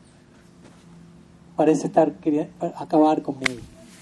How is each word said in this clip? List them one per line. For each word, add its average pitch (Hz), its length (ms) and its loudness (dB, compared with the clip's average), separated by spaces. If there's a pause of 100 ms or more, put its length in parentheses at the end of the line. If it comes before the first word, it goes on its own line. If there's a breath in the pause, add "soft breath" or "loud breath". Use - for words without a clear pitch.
(1600)
parece 156 300 2
estar 151 280 2
queriendo 160 380 -4 (240)
acabar 156 460 2
conmigo. 131 380 -8 (420)